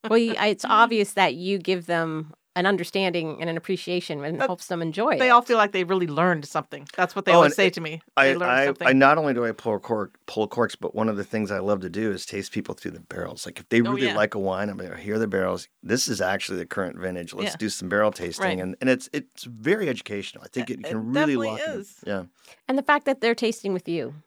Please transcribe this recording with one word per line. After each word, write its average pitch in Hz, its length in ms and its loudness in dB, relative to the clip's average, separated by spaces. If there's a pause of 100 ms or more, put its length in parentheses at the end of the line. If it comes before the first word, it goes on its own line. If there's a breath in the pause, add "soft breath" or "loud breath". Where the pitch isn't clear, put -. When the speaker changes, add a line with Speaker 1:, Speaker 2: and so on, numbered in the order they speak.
Speaker 1:
Well, 220 80 4
you, 233 220 4
it's 208 260 0
obvious 214 500 4
that 170 200 4
you 185 240 -2
give 175 280 -2
them 160 460 -2 (220)
an 180 120 0
understanding 175 760 0
and 170 100 -2
an 165 60 -2
appreciation 175 680 -4
and 160 160 -4
Speaker 2:
That 269 60 2
Speaker 1:
helps - 220 -6
them 170 120 -4
enjoy 190 380 0
Speaker 2:
they 254 80 2
Speaker 1:
it. 254 40 4
Speaker 2:
all 240 120 8
feel 240 160 2
like 208 140 2
they 185 100 0
really 180 240 0
learned 156 400 0
something. 143 400 -8 (100)
That's 180 200 0
what 196 100 -6
they 185 60 6
Speaker 3:
Oh, 170 60 10
Speaker 2:
always 151 120 8
Speaker 3:
and - 60 -6
Speaker 2:
say 196 100 4
Speaker 3:
it, 180 80 0
Speaker 2:
to 170 60 -8
me. 160 200 -8 (160)
Speaker 3:
I, 135 120 6
Speaker 2:
They 139 80 4
learned 175 160 0
Speaker 3:
I, 135 140 4
Speaker 2:
something. 139 220 0
Speaker 3:
I 131 40 8
not 139 260 8
only 147 160 0
do 120 100 0
I 113 60 0
pull 110 300 -2
cork, 107 360 -4 (100)
pull 107 200 0
corks, 113 300 0
but - 180 -6
one 110 140 0
of 104 80 -2
the 98 80 -4
things 107 260 -4
I 98 80 -2
love 98 220 0
to 90 100 -8
do 104 220 -2
is 92 120 -6
taste 98 280 -8
people 101 240 -6
through 87 160 -10
the 85 80 -16
barrels. 87 440 -10
Like, - 140 -14
if - 120 -18
they 113 120 6
Speaker 2:
Oh, 117 100 2
Speaker 3:
really 131 140 0
Speaker 2:
yeah. - 100 0
Speaker 3:
like 107 200 2
a - 20 -4
wine, 95 320 -2
I'm 95 80 -10
gonna 92 180 -12
hear 104 220 -4
the 110 80 2
barrels. 92 420 -2 (140)
This 127 260 0
is 101 140 -4
actually 95 360 -2
the 87 80 -6
current 92 300 -6
vintage. 90 380 -8
Let's - 160 -4
Speaker 2:
Yeah. - 80 -10
Speaker 3:
do 107 100 -4
some 92 220 -8
barrel 104 220 2
tasting. 87 340 -6
Speaker 2:
Right. 92 140 -2
Speaker 3:
And, 92 200 -6
and 127 80 0
it's, 127 240 0
it's - 320 -10
very 143 440 -2
educational. 104 560 -8
I - 40 -20
think 123 220 -6
Speaker 2:
It, - 100 -6
Speaker 3:
it - 40 -14
can 143 120 -6
Speaker 2:
it 110 40 -4
Speaker 3:
really 139 340 0
Speaker 2:
definitely 113 140 0
Speaker 3:
lock 110 180 -6
in. 277 140 -8
Speaker 2:
is. - 160 -20 (100)
Speaker 3:
Yeah. 98 160 -4 (460 soft breath)
Speaker 1:
And 262 100 0
the 269 60 -2
fact 294 220 2
that 269 140 0
they're 233 140 2
tasting 226 380 -2
with 180 160 -4
you. 151 260 -4 (120)